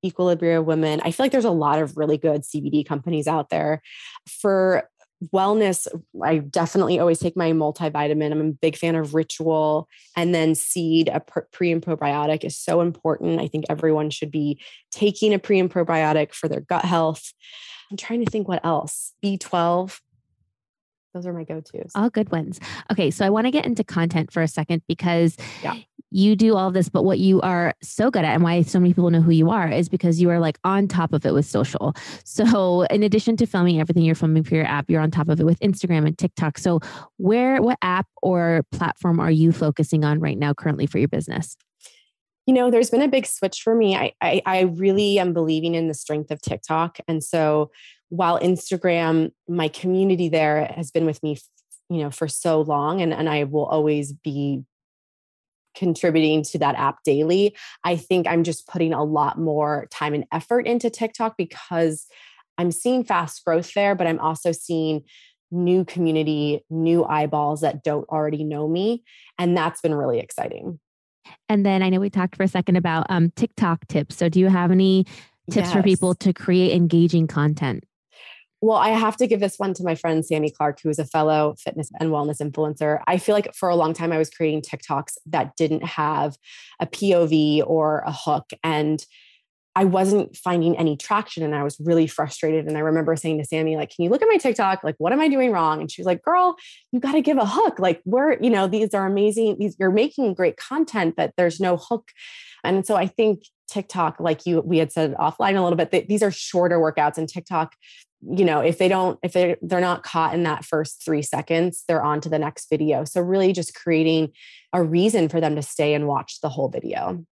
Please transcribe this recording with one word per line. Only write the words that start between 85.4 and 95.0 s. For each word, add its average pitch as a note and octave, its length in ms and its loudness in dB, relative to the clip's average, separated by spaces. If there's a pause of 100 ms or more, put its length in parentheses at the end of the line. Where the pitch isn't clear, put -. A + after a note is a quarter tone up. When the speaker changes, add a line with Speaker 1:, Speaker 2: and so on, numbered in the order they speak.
Speaker 1:
didn't D#3 280 0
have D3+ 520 -2 (440)
a - 60 -4
P G3 260 0
O E3+ 140 4
V D3+ 400 2
or D#3 400 0
a D3 60 -6
hook. D3+ 340 -4 (180)
And D3+ 400 0 (720)
I F#3+ 100 2
wasn't F#3+ 540 2
finding E3+ 400 0
any D#3+ 180 0
traction G#3 460 -4
and D3+ 120 -4
I C#3+ 80 -4
was D3 160 -6
really E3 280 2
frustrated. D#3 600 -4
And D3+ 120 -4
I - 20 -4
remember D#3+ 340 0
saying D#3 240 -4
to D3 60 -4
Sammy, D#3+ 320 -2
like, D3+ 180 -6
"Can E3+ 100 -2
you F3 60 0
look C4 120 2
at A4 60 4
my G#4+ 100 4
TikTok? G3+ 440 0
Like, D3+ 140 -6
what F3 160 0